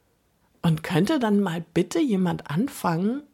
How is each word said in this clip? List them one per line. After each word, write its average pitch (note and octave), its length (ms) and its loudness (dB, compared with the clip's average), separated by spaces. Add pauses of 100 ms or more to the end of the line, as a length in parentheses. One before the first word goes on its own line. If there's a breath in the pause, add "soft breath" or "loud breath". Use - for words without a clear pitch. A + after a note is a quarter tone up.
(600 soft breath)
Und E3 220 2
könnte G3+ 360 2
dann G#3 220 2
mal E3+ 220 -4 (100)
bitte - 260 0
jemand F#3+ 500 0
anfangen G3 760 -2 (100)